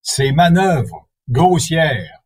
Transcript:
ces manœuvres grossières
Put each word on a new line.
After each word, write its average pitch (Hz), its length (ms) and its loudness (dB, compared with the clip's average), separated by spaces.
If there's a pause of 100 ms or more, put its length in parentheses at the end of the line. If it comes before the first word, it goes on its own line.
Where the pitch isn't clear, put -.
ces 139 300 -2
manœuvres 170 760 0 (180)
grossières 156 960 0